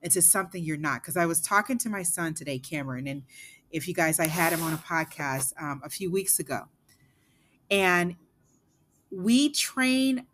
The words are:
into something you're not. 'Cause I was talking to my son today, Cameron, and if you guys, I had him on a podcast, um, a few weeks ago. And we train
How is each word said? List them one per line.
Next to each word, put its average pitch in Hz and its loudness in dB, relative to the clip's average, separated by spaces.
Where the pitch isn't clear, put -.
into 175 4
something 185 2
you're 156 -2
not. 147 -2
'Cause 143 -6
I 170 4
was 165 0
talking 214 2
to 233 -4
my 202 -2
son 165 -2
today, 147 -6
Cameron, 135 -8
and 139 -8
if 160 -6
you 175 -4
guys, 160 2
I 165 0
had 165 2
him 165 -2
on 160 -2
a 156 -2
podcast, 151 -4
um, 143 -8
a 151 -14
few 190 -6
weeks 190 0
ago. 131 -8
And 180 2
we 233 4
train 262 0